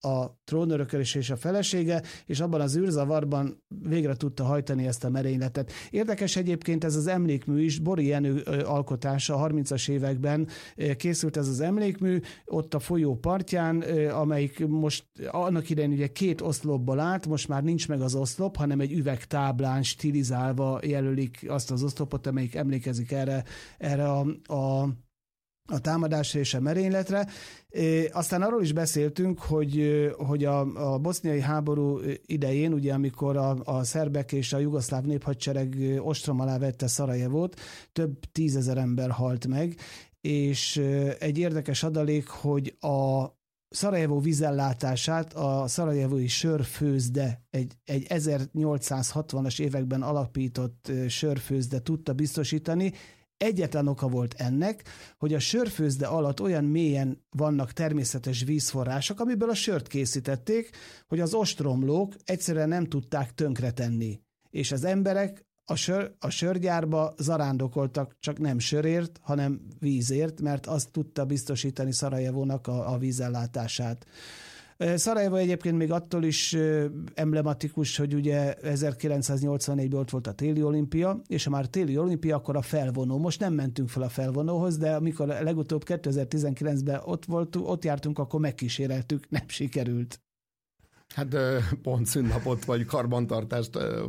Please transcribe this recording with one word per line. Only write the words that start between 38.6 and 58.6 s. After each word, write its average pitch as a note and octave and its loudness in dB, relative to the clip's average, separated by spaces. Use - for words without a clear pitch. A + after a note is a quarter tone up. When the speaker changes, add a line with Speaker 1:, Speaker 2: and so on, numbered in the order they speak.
Speaker 1:
ember B2+ 0
halt B2+ 0
meg, D#3+ 0
és, C#3+ 0
ö, C#3 2
egy D3+ 0
érdekes D#3 0
adalék, D3+ 2
hogy C#3+ -2
a C3+ 0
Szarajevó E3 2
vízellátását C#3+ 0
a C3+ 0
szarajevói C#3 2
sörfőzde, C3+ 0
egy, B2+ -2
egy C#3 -2
ezernyolcszázhatvanas C#3+ 0
években C3+ 0
alapított, B2+ -2
ö, B2+ 0
sörfőzde C3 0
tudta D#3 -2
biztosítani. D#3 0
Egyetlen E3 0
oka C#3 0
volt B2 0
ennek, C#3+ 0
hogy D3+ 0
a D3+ 2
sörfőzde D3+ 0
alatt D3 0
olyan F3+ 2
mélyen D3 2
vannak C#3+ 2
természetes C3 -2
vízforrások, C3+ 0